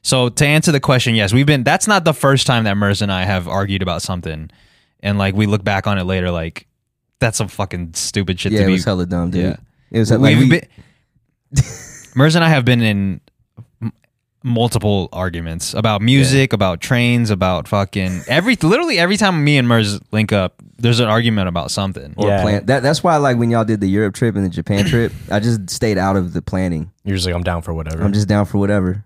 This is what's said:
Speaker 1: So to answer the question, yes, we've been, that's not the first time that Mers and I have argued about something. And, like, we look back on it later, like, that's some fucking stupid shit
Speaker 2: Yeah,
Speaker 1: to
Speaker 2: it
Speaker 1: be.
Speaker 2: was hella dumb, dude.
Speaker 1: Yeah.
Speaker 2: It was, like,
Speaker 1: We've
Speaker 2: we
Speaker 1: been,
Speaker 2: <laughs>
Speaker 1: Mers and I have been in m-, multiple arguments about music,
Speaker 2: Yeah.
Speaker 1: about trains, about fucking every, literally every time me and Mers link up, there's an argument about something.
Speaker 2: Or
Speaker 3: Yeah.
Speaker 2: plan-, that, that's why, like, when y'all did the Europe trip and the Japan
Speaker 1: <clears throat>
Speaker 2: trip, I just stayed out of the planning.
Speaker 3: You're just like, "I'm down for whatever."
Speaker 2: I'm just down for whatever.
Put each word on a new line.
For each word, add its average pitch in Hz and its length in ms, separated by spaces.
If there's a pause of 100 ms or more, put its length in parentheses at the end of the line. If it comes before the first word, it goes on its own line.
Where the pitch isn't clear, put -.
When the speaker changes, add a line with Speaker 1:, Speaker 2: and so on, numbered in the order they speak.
Speaker 1:
So 127 280
to 147 160
answer 156 260
the 139 80
question, 123 340
yes, 104 180
we've 135 140
been, 139 180
that's 165 220
not 196 180
the 160 100
first 135 320
time 117 180
that 101 120
Mers 101 260
and 101 100
I 92 120
have 92 240
argued 98 340
about 87 200
something. 80 480 (500)
And, 101 180
like, 95 160
we 104 120
look 101 180
back 98 220
on 101 120
it 90 60
later, 90 260
like, 82 360 (520)
that's 117 200
some 104 100
fucking 87 460
stupid 92 440
shit 101 140
Speaker 2:
Yeah, 107 80
Speaker 1:
to 98 40
Speaker 2:
it - 40
Speaker 1:
be. 92 60
Speaker 2:
was 92 100
hella 90 220
dumb, 87 240
dude. 92 140
Speaker 1:
Yeah. 92 120 (340)
Speaker 2:
It 113 100
was, 107 100
like, 113 100
Speaker 1:
We've 147 180 (120)
Speaker 2:
we 123 100
Speaker 1:
been, - 80 (840)
Speaker 2:
<laughs> 135 100 (520)
Speaker 1:
Mers 151 200
and 170 100
I 165 40
have 139 160
been 120 180
in 98 380 (600)
m-, 113 100 (500)
multiple 110 720
arguments 85 600
about 107 280
music, 135 480
Speaker 2:
Yeah. - 60
Speaker 1:
about 92 240
trains, 120 500
about 92 380
fucking 95 600
every, 180 280
literally 233 420
every 180 180
time 185 280
me 147 140
and 123 100
Mers 107 320 (120)
link 107 200
up, 92 300 (160)
there's 117 220
an 113 80
argument 110 400
about 85 220
something. 87 460
Speaker 2:
Or 104 120
Speaker 3:
Yeah. 98 140
Speaker 2:
plan-, 104 240
that, 127 160
that's 143 200
why, 165 140
like, 139 200
when 117 140
y'all 117 140
did 107 160
the 98 80
Europe 101 260
trip 113 220
and 98 80
the 90 60
Japan 98 340
Speaker 1:
<clears throat> - 20
Speaker 2:
trip, 117 260 (180)
I 101 100
just 110 300
stayed 107 280
out 98 180
of 90 160
the 82 100
planning. 87 480 (140)
Speaker 3:
You're 98 120
just 90 100
like, 87 80
"I'm 87 100
down 85 180
for 85 100
whatever." 80 300
Speaker 2:
I'm 101 100
just 104 160
down 104 180
for 101 120
whatever. 98 480